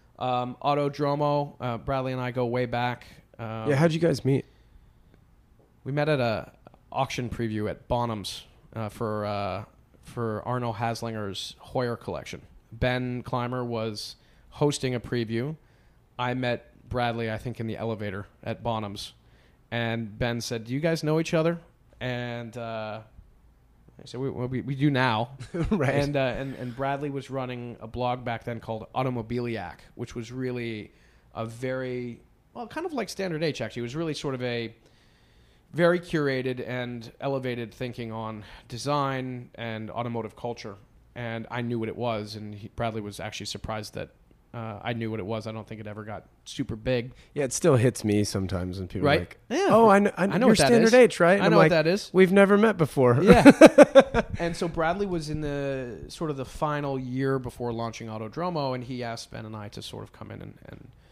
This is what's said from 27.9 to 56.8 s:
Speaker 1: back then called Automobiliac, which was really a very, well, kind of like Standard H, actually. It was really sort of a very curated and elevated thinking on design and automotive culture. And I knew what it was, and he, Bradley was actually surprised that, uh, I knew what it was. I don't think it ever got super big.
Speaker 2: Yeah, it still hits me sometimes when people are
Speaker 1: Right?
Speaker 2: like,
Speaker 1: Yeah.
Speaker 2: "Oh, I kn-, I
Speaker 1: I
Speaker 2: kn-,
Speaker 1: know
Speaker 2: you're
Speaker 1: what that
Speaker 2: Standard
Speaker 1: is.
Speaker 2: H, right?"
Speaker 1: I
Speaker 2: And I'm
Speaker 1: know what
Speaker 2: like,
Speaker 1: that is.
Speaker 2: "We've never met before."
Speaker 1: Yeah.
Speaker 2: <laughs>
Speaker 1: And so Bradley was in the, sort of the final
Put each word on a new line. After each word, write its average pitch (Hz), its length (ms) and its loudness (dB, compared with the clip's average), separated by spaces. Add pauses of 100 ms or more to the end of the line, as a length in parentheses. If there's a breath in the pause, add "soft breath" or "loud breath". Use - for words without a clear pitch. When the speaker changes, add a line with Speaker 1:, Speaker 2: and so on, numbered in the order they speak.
Speaker 1:
back 117 200 -6
then 120 160 -8
called 110 340 -8
Automobiliac, 120 840 -4 (180)
which - 180 -10
was 117 160 -10
really 123 600 -8 (420 soft breath)
a 113 120 -6
very, 123 720 -6 (340)
well, 233 140 -12
kind 311 180 -8
of 339 60 -6
like 233 160 -4
Standard 170 340 -6
H, 156 180 -2
actually. 117 200 -6
It 120 100 -6
was 135 60 -10
really 160 180 -4
sort 139 220 -4
of 123 60 -6
a 117 300 -4 (1000 soft breath)
very 170 280 4
curated 131 680 -2
and 123 420 -8 (100)
elevated 123 540 -4
thinking 120 380 -8
on 110 320 -10 (240 loud breath)
design 131 880 -4
and 110 340 -8
automotive 117 460 -6
culture. 117 400 -10 (380)
And 117 360 -8
I 120 120 -6
knew 120 160 -4
what 110 100 -4
it - 80 -8
was, 107 400 -6
and 104 180 -12
he, 104 140 -14
Bradley 113 320 -6
was 101 200 -10
actually 104 260 -10
surprised 107 480 -8
that, - 160 -10 (440)
uh, 110 280 -10
I 120 120 -4
knew 113 160 -4
what 110 100 -6
it 92 60 -8
was. 110 200 -6
I 110 60 -8
don't 110 140 -12
think 110 140 -14
it 107 60 -14
ever 104 180 -12
got 104 200 -12 (200)
super - 320 -6
big. 123 360 -2 (220 soft breath)
Speaker 2:
Yeah, 143 100 -2
it 123 80 -4
still 156 240 4
hits 120 280 2
me 104 200 4
sometimes 92 540 -4
when 92 100 -8
people 101 180 -2
are 143 40 4
Speaker 1:
Right? 156 100 4
Speaker 2:
like, - 180 -12 (100)
Speaker 1:
Yeah. 349 220 0
Speaker 2:
"Oh, 226 180 8
I 196 120 8
kn-, 202 160 2
I - 80 0
Speaker 1:
I - 20 2
Speaker 2:
kn-, 202 140 0
Speaker 1:
know 247 60 6
Speaker 2:
you're - 60 10
Speaker 1:
what 220 60 6
that 143 100 6
Speaker 2:
Standard 226 200 8
Speaker 1:
is. 220 60 8
Speaker 2:
H, 247 260 8
right?" 175 120 8
Speaker 1:
I - 20 8
Speaker 2:
And 202 100 4
I'm 175 80 6
Speaker 1:
know - 60 8
what 160 60 10
Speaker 2:
like, 156 60 6
Speaker 1:
that 160 160 4
is. 185 260 0
Speaker 2:
"We've 185 200 8
never 196 260 8
met 214 180 6
before." 131 460 4
Speaker 1:
Yeah. 214 280 12
Speaker 2:
<laughs> - 720 10 (160)
Speaker 1:
And 170 180 -2
so 175 120 -2
Bradley 170 380 0
was 170 220 -4
in 156 140 -4
the, 135 680 -4
sort 160 220 -6
of 139 80 -4
the 127 80 -6
final 147 520 -4